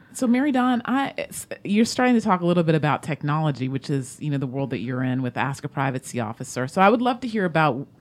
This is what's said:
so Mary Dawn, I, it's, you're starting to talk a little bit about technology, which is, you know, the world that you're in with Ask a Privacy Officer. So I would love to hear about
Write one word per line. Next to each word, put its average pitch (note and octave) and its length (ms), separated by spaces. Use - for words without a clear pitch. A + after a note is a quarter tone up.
so B3+ 140
Mary B3+ 240
Dawn, B3 340
I, C4 320
it's, - 300
you're G#3 220
starting B3 280
to A3+ 80
talk F#3 200
a E3+ 40
little F3 160
bit D#3+ 140
about C#3+ 260
technology, D3 680
which C3 220
is, C3+ 300
you D3+ 100
know, C#3 80
the C#3 80
world C3 260
that A2+ 80
you're B2+ 220
in B2+ 220
with B2 140
Ask B2+ 260
a D3 60
Privacy C3 500
Officer. B2 480
So F#3 140
I G3 80
would A#3 120
love B3 200
to C4 60
hear G#3+ 180
about D3 420